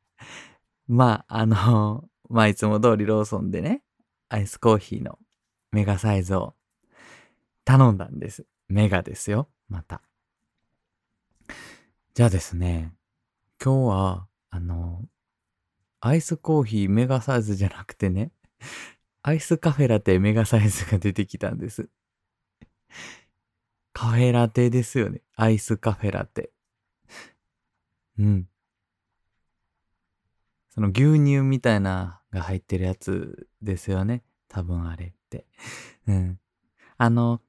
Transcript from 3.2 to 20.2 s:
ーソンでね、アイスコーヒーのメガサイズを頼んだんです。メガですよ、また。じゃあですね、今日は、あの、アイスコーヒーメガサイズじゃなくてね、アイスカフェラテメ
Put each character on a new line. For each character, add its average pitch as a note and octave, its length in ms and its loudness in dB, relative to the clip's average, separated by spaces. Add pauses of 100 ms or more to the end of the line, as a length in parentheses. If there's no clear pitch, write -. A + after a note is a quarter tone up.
ー G#2+ 40 0
ソ G#2 140 -6
ン F#2 140 -6
で E2+ 80 -4
ね、 F#3+ 240 -4 (440)
ア G#2+ 120 -4
イ G2 80 -2
ス - 100 -16
コ A2+ 140 4
ー G#2+ 60 4
ヒ - 180 -12
ー - 80 -8
の - 160 -14 (500)
メ G#2+ 140 0
ガ G2 160 -2
サ G#2+ 160 0
イ F#2 80 -2
ズ F#2+ 100 -4
を - 220 -4 (1080)
頼 C3 280 8
ん G2 40 0
だ F#2+ 120 -8
ん - 100 -12
で - 100 -10
す。 - 160 -18 (220)
メ G2+ 220 2
ガ F2+ 140 0
で G#2+ 120 -10
す - 160 -8
よ、 A#2+ 180 -2 (200)
ま F2 160 -10
た。 - 180 -14 (2000)
じ A#2+ 100 4
ゃ - 20 6
あ - 20 6
で F2+ 120 0
す - 160 -10
ね、 E2+ 360 -4 (680)
今 C3+ 240 2
日 - 20 2
は、 F#2+ 380 -2 (240)
あ F2+ 80 -8
の、 F2 460 -8 (960)
ア C3 160 2
イ E3 40 2
ス D#3+ 160 -6
コ D#3 260 0
ー - 20 0
ヒ G#2 240 -2
ー - 20 2
メ A#2 160 2
ガ C3 140 0
サ B2+ 160 -2
イ A#2 80 0
ズ G#2 100 -4
じ G2 100 -2
ゃ F#2+ 40 2
な - 160 -16
く - 80 -18
て G2 180 -2
ね、 G2+ 220 -4 (880)
ア D3 100 -2
イ D#3+ 60 0
ス D#3+ 200 -2
カ E3 120 0
フ C#3 140 2
ェ - 20 4
ラ A2 140 2
テ F#2 180 4
メ G#2 160 2